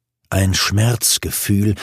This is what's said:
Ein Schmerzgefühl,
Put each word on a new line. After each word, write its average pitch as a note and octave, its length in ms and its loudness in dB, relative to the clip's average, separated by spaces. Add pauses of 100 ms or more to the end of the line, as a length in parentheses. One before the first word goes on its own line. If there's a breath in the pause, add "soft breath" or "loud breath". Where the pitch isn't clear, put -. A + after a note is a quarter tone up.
(300)
Ein F#2+ 240 0
Schmerzgefühl, G#2 1300 0